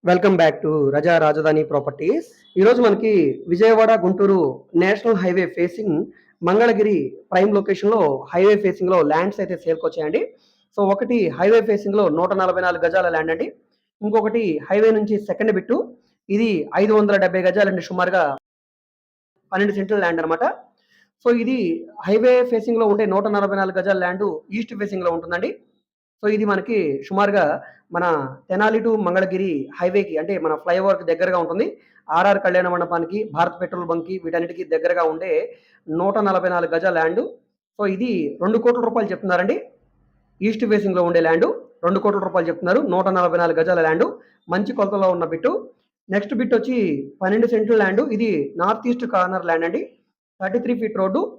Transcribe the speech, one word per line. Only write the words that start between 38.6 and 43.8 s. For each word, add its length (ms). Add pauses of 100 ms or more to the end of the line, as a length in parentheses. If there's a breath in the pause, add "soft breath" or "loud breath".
రూపాయలు 240
చెప్తున్నారండి. 460 (840)
ఈస్ట్ 240
ఫేసింగ్‌లో 420
ఉండే 140
ల్యాండ్ 260 (360)
రెండు 160
కోట్ల 260
రూపాయలు 240
చెప్తున్నారు. 320 (100)
నూట 160 (100)
నలభై 240
నాలుగు 180
గజాల 220